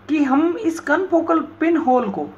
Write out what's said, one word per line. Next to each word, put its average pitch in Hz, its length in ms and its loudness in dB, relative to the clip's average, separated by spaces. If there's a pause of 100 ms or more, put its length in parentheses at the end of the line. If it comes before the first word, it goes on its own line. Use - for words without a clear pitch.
कि 294 140 2
हम 302 360 2
इस 320 220 -4
कनफोकल 330 580 0 (200)
पिन 330 200 2
होल 247 300 2
को 151 180 -6 (100)